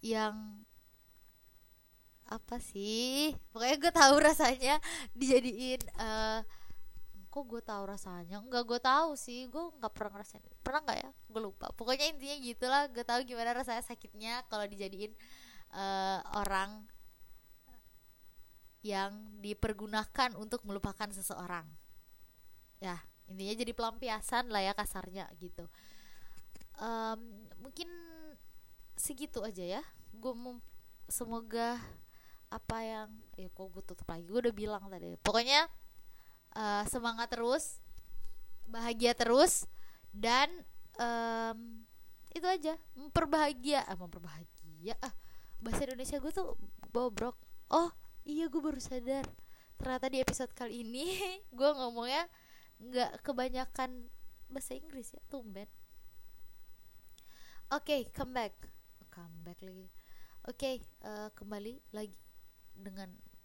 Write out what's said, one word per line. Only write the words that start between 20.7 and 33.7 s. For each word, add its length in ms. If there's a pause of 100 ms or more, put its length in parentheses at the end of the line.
seseorang. 560 (1120)
Ya, 160 (320)
intinya 320
jadi 160
pelampiasan 720
lah 160
ya 80
kasarnya 640
gitu. 320 (1120)
Em, 400 (400)
mungkin 280 (1080)
segitu 480
aja 360
ya. 20 (340)
Gue 160
mem-, 320 (420)
semoga 680 (760)
apa 320
yang, 260 (280)
ya 160
kok 180